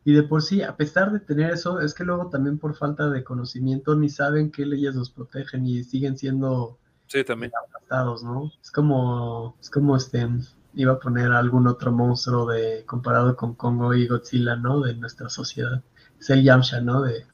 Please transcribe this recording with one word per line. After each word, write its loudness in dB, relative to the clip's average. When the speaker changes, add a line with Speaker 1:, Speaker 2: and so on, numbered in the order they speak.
Speaker 1:
y 6
de 8
por 0
sí, 0
a -8
pesar 0
de -2
tener 0
eso, -4
es -2
que -10
luego -4
también -2
por -6
falta -2
de -4
conocimiento -2
ni 2
saben 0
qué -6
leyes -2
los -6
protegen -8
y -2
siguen -4
siendo -4
Speaker 2:
Sí, 0
también. -6
Speaker 1:
aplastados, -6
¿no? -6
Es -20
como, 0
es -20
como, 2
este, -2
iba 2
a 0
poner 0
algún 4
otro 0
monstruo 0
de, -2
comparado 2
con -6
Congo 0
y 4
Godzilla, 0
¿no? 0
De -2
nuestra -12
sociedad. -6
Es -4
el 6
Yamcha, 6
¿no? 0
De, -4